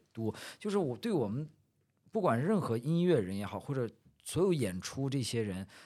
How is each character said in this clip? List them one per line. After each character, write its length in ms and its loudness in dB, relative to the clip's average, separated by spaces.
多。 220 -2
就 100 -6
是 80 0
我， 200 0
对 160 -4
我 160 2
们 200 -4
不 100 0
管 200 4
任 200 2
何 160 0
音 280 2
乐 160 6
人 160 -2
也 100 -4
好， 140 -6
或 120 -8
者 160 -2
所 180 0
有 100 4
演 280 0
出 280 -4
这 140 0
些 180 -2
人 240 -2